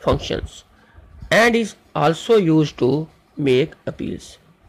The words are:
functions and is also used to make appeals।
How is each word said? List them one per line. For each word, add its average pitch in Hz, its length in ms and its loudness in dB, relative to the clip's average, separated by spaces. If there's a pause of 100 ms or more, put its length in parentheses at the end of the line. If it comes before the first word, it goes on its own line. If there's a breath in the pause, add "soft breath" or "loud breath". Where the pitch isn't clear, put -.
functions - 600 -6 (680 soft breath)
and 226 240 4
is 226 200 -2 (200)
also 160 440 2
used 156 400 2
to 123 100 0 (500)
make 139 380 0 (100)
appeals। - 440 -10 (380)